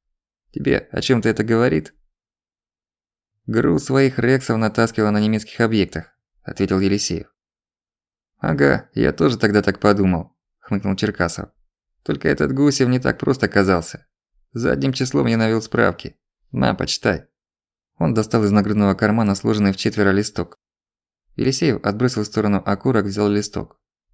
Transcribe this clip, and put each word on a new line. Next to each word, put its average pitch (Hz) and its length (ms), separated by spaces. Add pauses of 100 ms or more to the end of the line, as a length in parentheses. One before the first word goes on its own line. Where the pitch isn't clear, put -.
(520)
Тебе - 400
о - 100
чём-то 113 280
это 110 140
говорит? 120 500 (1500)
«гру 110 320
своих 131 400
рексов 127 400
натаскивала 110 540
на 104 80
немецких 107 420
объектах», 104 560 (240)
ответил 95 380
Елисеев. 98 480 (1120)
«Ага, 139 560
я - 180
тоже 135 240
тогда 104 240
так - 180
подумал», 98 560 (220)
хмыкнул 98 380
Черкасов. 95 540 (520)
«Только 151 260
этот 147 260
Гусев 135 360
не 127 100
так 127 200
просто 131 260
оказался. 95 640 (460)
Задним 135 400
числом 131 340
я 113 100
навёл 110 240
справки. - 580 (320)
На, 123 220
почитай». - 540 (680)
Он 151 180
достал 110 300
из 101 60
нагрудного 101 440
кармана 107 400
сложенный 104 380
в - 40
четверо 101 320
листок. 95 500 (800)
Елисеев 131 440
отбросил 107 400
в - 20
сторону 104 400
окурок, 104 400
взял 101 240
листок. - 500 (340)